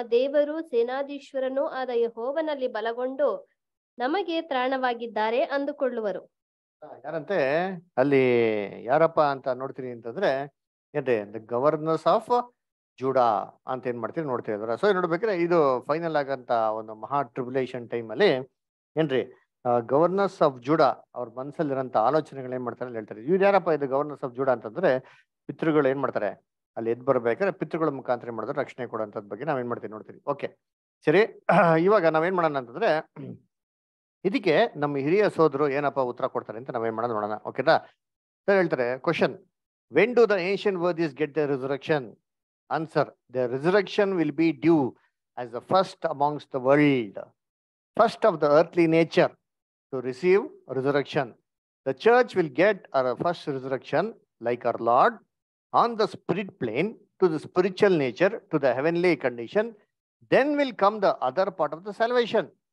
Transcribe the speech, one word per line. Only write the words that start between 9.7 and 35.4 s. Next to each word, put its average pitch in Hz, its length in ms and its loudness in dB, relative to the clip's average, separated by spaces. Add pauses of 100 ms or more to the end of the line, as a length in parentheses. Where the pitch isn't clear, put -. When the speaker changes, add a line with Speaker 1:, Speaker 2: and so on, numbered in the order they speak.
Speaker 2:
ಅಂತಂದ್ರೆ 135 680 -4 (340)
ಏನ್ರಿ, 131 220 0
the 104 240 -6
governors 151 640 0 (120)
of 240 340 -2 (480)
ಜೂಡಾ 127 280 2 (400)
ಅಂತ 127 200 -8
ಏನ್ 120 140 -6
ಮಾಡ್ತೀರಿ 113 260 -6
ನೋಡ್ತೀವಿ 117 300 -4
ಅದರ. 113 180 -4
So 196 200 2
ನೋಡ್ಬೇಕ್ರೆ 180 480 -2
ಇದು 151 440 2
ಫೈನಲ್ 160 300 -2
ಆಗಂತ 131 340 -4
ಒಂದು 110 440 -2
ಮಹಾ 113 280 -4
ಟ್ರಿಬ್ಯುಲೇಷನ್ 127 680 -6
ಟೈಮ್ 117 200 -6
ಅಲ್ಲಿ 165 200 2 (680)
ಏನ್ರಿ, 135 260 0 (440)
ಆ, 120 120 2
governors 170 580 0 (100)
of 127 140 0
ಜೂಡಾ 147 260 2 (280)
ಅವ್ರ 120 140 -8
ಮನಸ್ಸಲ್ಲಿರೋಂಥ 131 680 -4
ಆಲೋಚನೆಗಳು 131 580 0
ಏನ್ 127 100 -6
ಮಾಡ್ತಾರೆ 123 240 -8
ಅಲ್ಲಿ 117 100 -10
ಹೇಳ್ತಾರೆ. 107 260 -12
ಇವ್ರು 185 200 2
ಯಾರಪ್ಪ 196 240 4
ಇದು 147 180 0
governors 139 420 -4
of 120 60 -12
ಜೂಡಾ 131 180 0
ಅಂತಂದ್ರೆ 120 380 -2 (560)
ಪಿತೃಗಳು 151 420 2
ಏನ್ 135 120 0
ಮಾಡ್ತಾರೆ 117 300 -2 (460)
ಅಲ್ಲಿ 113 140 -4
ಎದ್ದು 123 140 -4
ಬರ್ಬೇಕಾದ್ರೆ 127 540 0
ಪಿತೃಗಳ 160 300 -4
ಮುಖಾಂತರ 123 400 -6
ಏನ್ 117 80 -8
ಮಾಡ್ತಾರೆ 117 240 -6
ರಕ್ಷಣೆ 123 260 -8
ಕೊಡುವಂಥದ್ 107 420 -8
ಬಗ್ಗೆ 107 160 -10
ನಾವೇನ್ 131 240 -4
ಮಾಡ್ತೀವಿ 113 220 -8
ನೋಡ್ತೀವಿ. 104 360 -18
ಓಕೆ 139 220 -6 (560)
ಸರಿ, 165 180 4 (260)
<clears throat> 170 380 6
ಇವಾಗ 202 200 4
ನಾವೇನ್ 160 300 2
ಮಾಡೋಣ 156 220 0
ಅಂತಂದ್ರೆ 131 320 -2 (1300)
ಇದಕ್ಕೆ 196 520 2
ನಮ್ಮ 147 200 -2
ಹಿರಿಯ 165 340 2
ಸೋದರು 151 380 2